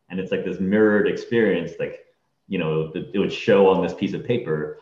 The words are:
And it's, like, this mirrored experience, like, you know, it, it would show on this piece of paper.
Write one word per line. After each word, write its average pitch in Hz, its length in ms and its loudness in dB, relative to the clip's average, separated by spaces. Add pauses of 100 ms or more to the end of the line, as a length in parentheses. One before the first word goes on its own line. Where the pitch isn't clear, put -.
And 92 100 -8
it's, 90 120 -4
like, 95 140 -2
this 90 140 -6
mirrored 104 480 4
experience, 90 720 0
like, - 260 -8 (420)
you 98 100 -6
know, 80 380 -2
it, - 180 -10
it 101 60 -2
would 87 120 0
show 101 380 4
on 90 140 2
this 87 100 -2
piece 85 200 -4
of 82 120 -6
paper. 76 560 -4